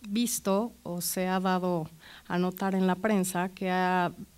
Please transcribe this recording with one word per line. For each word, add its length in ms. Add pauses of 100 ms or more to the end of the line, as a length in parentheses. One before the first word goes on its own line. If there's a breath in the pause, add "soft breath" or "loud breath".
visto 640 (120)
o 180
se 260
ha 120
dado 500 (380 loud breath)
a 100
notar 380
en 100
la 80
prensa 560
que 220
ha, 400 (260)